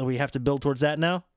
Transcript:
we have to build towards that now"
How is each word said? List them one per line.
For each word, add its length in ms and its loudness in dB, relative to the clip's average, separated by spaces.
we 120 0
have 160 -2
to 60 -2
build 220 0
towards 200 0
that 160 2
now" 280 0